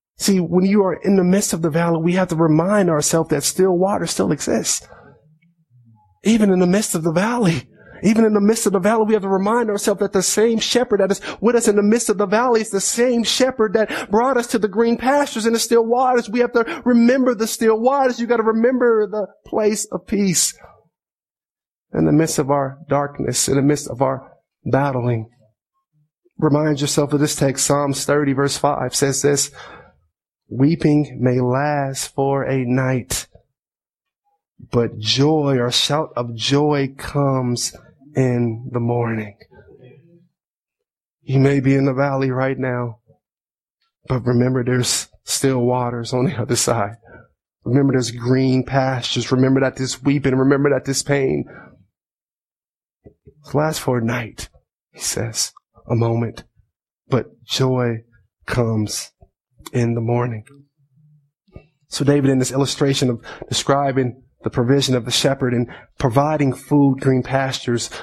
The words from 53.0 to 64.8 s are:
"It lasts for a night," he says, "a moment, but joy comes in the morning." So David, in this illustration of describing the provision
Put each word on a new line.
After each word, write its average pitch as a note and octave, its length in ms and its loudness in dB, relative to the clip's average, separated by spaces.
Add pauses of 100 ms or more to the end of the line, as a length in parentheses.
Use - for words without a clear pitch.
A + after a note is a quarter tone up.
"It - 500 -18
lasts D3+ 260 -2
for B2 180 -2
a A2+ 60 -2
night," A#2 440 -6 (440)
he - 80 -20
says, - 520 -6 (340)
"a A#2+ 100 -2
moment, A#2 480 -2 (640)
but - 360 -4
joy B2 600 -2 (420)
comes A2+ 640 -2 (640)
in A#2+ 220 0
the A#2 60 -2
morning." A#2 440 -2 (1400)
So - 160 -6
David, C#3 260 2
in C3+ 80 2
this B2+ 140 -2
illustration C3+ 580 0
of A#2 140 -6 (240)
describing C3+ 720 -2 (220)
the A2+ 60 -4
provision C3 440 2